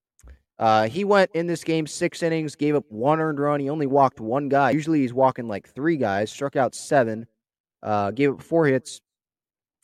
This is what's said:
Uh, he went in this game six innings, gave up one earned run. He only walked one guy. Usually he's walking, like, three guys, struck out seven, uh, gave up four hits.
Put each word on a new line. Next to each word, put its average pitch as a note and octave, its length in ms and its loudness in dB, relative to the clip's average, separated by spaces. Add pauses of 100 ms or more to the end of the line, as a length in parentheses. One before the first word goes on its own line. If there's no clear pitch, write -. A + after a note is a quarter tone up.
(580)
Uh, A2 300 4
he D#3+ 160 -4
went G3 300 4
in E3+ 140 -2
this E3+ 180 -4
game D#3+ 200 0
six - 380 -6
innings, D#3+ 320 -2
gave D3 200 0
up C3+ 120 -2
one C3 320 0
earned D#3 200 -2
run. D3 200 0
He C#3 100 -4
only D3+ 180 -2
walked C3 340 4
one C3 260 -4
guy. C3+ 240 2
Usually D3+ 300 0
he's A#2+ 120 -2
walking, B2+ 360 0
like, G2+ 180 -8
three D3+ 300 -4
guys, G#2+ 340 -2
struck C#3 240 -8
out B2+ 180 0
seven, A2+ 540 -2 (560)
uh, G#2 280 -2
gave C#3 200 0
up G2+ 100 -8
four D#3+ 260 0
hits. - 340 -2 (840)